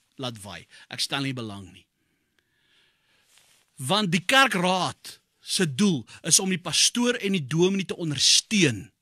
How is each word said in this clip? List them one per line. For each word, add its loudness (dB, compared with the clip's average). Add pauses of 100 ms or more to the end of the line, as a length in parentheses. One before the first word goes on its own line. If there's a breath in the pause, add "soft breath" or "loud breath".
(180)
laat -10
waai. -16 (220 loud breath)
Ek -10
stel -4
nie -4
belang -12
nie." -20 (1900 soft breath)
Want -2
die 0
kerkraad 0 (200)
se -2
doel 2 (180 loud breath)
is 2
om 0
die -2
pastoor 0
en -4
die 0
dominee 2
te -8
ondersteun. 2 (100)